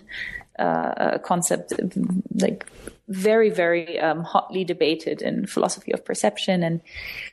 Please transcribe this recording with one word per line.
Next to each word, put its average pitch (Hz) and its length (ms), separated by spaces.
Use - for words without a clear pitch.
uh, 82 360
a - 40
concept, 175 540
like, - 260
very, 208 400
very, 170 500
um, 160 240
hotly 185 400
debated 160 580
in - 260
philosophy - 440
of - 140
perception. 196 580
And 165 160